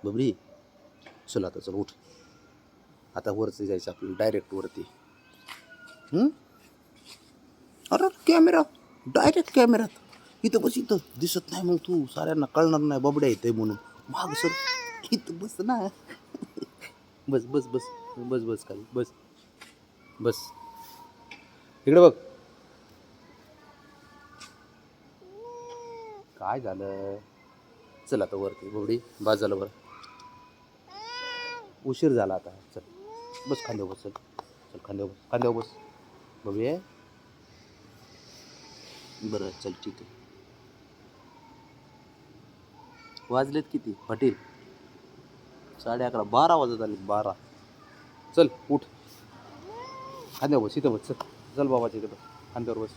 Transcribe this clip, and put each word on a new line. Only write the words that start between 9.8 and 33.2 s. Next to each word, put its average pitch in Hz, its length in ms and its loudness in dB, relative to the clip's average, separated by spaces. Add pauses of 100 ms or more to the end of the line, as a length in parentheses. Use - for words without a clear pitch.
इथं 220 180 4
बस, - 180 0
इथं 214 180 2 (220)
दिसत 170 340 -4
नाही 180 100 -6
मग 175 140 4
तू, 160 300 0
साऱ्यांना 156 400 0
कळणार 160 340 4
नाही 147 200 0
बबड्या 143 280 4
इथे 117 240 2
म्हणून. 110 240 0 (320)
माग - 260 -6
सर, 480 140 0 (640)
इथं - 260 -6
बस 208 220 -12
ना. 233 180 -2
<laughs> - 1500 -14
बस, 131 160 0
बस, 131 220 -2
बस, 123 160 -4 (360)
बस, 123 240 -4
बस 113 260 -6
खाली, 98 140 -12 (120)
बस, 123 120 -2 (1120)
बस. 113 160 0 (1500)
इकडे 156 140 10
बघ. 175 100 12 (4000)
काय 110 220 -4
झालं? 98 560 -10 (960)
चल 113 120 0
आता 98 140 -6
वरती 98 340 -8
बबडी, 107 280 -2 (220)
बस 107 180 2
झालं 101 200 -2
बरं, 101 100 -4 (2250)
उशीर 135 260 2
झाला 98 220 0
आता. 90 160 -10
चल 95 300 -20 (720)